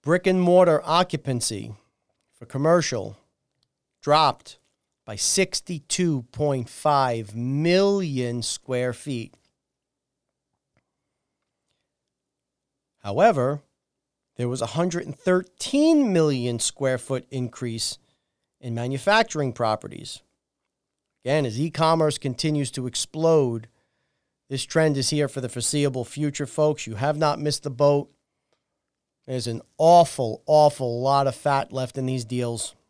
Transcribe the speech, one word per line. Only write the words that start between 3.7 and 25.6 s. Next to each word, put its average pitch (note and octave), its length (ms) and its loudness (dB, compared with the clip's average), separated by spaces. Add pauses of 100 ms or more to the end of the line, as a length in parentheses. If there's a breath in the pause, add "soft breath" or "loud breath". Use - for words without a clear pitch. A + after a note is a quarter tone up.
dropped D3 580 2 (440)
by G#2+ 120 -14
sixty-two E3+ 1160 -2
point C3+ 380 -2
five A#2+ 640 0
million C#3+ 1080 0
square B2+ 500 -4
feet. B2 400 -10 (3750)
However, C#3+ 600 2 (760)
there B2 100 -4
was B2 140 -4
a A#2 60 -2
hundred E3+ 380 -4
and E3 120 -12
thirteen C4+ 960 2
million C3 460 2
square C3 400 -2
foot B2 320 -6
increase A#2+ 680 -6 (640)
in A#2+ 140 -8
manufacturing C#3 800 0
properties. - 680 -6 (1000)
Again, C#3 240 0
as A2+ 120 -6
e-commerce D#3+ 600 2
continues C#3+ 520 -2
to B2+ 140 -8
explode, C3 840 0 (800)
this C3+ 160 -6
trend D#3 320 0
is C3+ 140 -2
here D3 180 0
for C3 140 -8
the B2 80 -6
foreseeable C3 560 -2